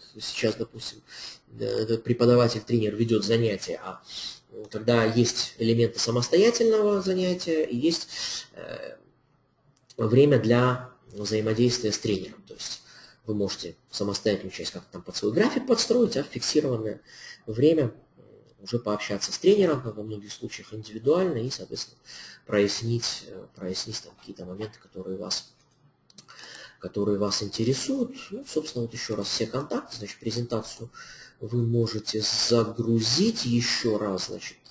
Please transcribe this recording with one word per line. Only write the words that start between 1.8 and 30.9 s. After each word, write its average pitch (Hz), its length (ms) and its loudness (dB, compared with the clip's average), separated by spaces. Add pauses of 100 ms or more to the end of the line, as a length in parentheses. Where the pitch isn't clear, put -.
преподаватель, 120 580 6
тренер 107 360 0
ведет 113 280 2
занятия, 107 600 0
а, 92 180 -12 (680)
когда 113 340 2
есть 117 540 2
элементы 113 420 2
самостоятельного 208 1000 4
занятия 180 640 0
и 120 120 -4
есть, 160 320 0 (460)
э, - 420 -12 (1000)
время 123 440 6
для 123 500 4 (220)
взаимодействия 110 800 0
с - 60 -4
тренером. 92 500 -4
То - 60 -18
есть - 280 -10 (440)
вы 107 80 -4
можете 98 420 -4 (140)
самостоятельную 101 600 -2
часть - 200 -8
как-то - 200 -14
там 90 100 -14
под - 140 -14
свой 107 160 0
график 233 340 2
подстроить, 233 500 2
а 139 80 0
в - 20 -8
фиксированное 123 760 -2 (460)
время – 135 480 4 (680)
уже 107 180 -4
пообщаться 104 520 -2
с - 80 -6
тренером, 175 440 4
как 107 140 -8
во 107 60 -10
многих 104 300 -10
случаях - 400 -12
индивидуально, 120 640 -2
и, 120 120 -4
соответственно, - 480 -10 (480)
прояснить, 113 800 0
э, 98 280 -14
прояснить 95 480 -8
там - 160 -20
какие-то 92 280 -14
моменты, 104 360 -12
которые 95 360 -10
вас, - 340 -6 (1300)
которые 101 400 -2
вас 101 240 0
интересуют. 131 720 -2 (140)
Ну, 254 160 -10
собственно, 123 400 -4
вот 117 80 -12
еще 113 220 -6
раз 101 120 -4
все - 180 -2
контакты, 143 520 -6
значит, - 200 -12
презентацию 117 720 -6 (500)